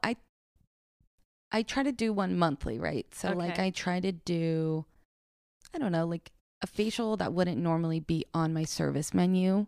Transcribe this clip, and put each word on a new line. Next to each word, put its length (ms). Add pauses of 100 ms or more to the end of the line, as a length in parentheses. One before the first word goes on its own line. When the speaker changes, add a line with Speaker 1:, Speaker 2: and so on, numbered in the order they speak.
Speaker 1:
I, 120 (1300)
I 120
try 200
to 100
do 200
one 260
monthly, 400
right? 360
So, 180
like, 220
Speaker 2:
Okay. 120
Speaker 1:
I 40
try 300
to 120
do, 720 (880)
I 40
don't 140
know, 140
like, 240 (320)
a 40
facial 500
that 160
wouldn't 260
normally 420
be 320
on 220
my 100
service 480
menu. 560